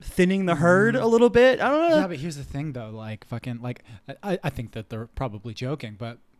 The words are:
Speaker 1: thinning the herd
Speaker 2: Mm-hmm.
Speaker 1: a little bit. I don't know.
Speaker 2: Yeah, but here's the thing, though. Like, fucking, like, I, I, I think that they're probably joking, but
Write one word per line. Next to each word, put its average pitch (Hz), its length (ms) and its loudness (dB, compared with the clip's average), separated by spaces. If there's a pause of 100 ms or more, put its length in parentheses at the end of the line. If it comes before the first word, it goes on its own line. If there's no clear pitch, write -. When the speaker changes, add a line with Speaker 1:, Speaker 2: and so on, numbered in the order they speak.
Speaker 1:
thinning 185 440 0
the 175 100 2
herd 185 380 4
Speaker 2:
Mm-hmm. - 100 0
Speaker 1:
a - 20 2
little 233 240 6
bit. 247 300 6
I 226 80 0
don't 311 220 2
know. 320 60 4
Speaker 2:
Yeah, 294 100 2
but 170 120 -8
here's 151 180 -8
the 139 80 -12
thing, 147 280 -8
though. 113 180 -10
Like, 110 360 -12
fucking, 120 340 -8
like, 123 220 -10 (260)
I, 127 80 -14 (180)
I, - 100 -4
I 147 60 -2
think 113 220 -10
that 110 180 -12
they're 113 180 -10
probably 110 460 -8
joking, 120 440 -8
but 117 200 -10 (220)